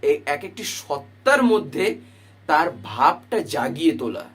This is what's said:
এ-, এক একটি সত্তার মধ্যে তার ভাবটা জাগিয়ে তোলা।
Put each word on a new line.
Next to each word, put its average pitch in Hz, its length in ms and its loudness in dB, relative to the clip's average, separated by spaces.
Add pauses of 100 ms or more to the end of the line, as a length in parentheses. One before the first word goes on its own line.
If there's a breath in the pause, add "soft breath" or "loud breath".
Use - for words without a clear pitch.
(120)
এ-, 147 100 0 (120)
এক 143 140 -6
একটি - 160 -12 (160)
সত্তার 262 600 0 (100)
মধ্যে 180 340 0 (640 loud breath)
তার 160 180 4 (220)
ভাবটা - 480 0 (160)
জাগিয়ে 139 480 0
তোলা। 113 340 -6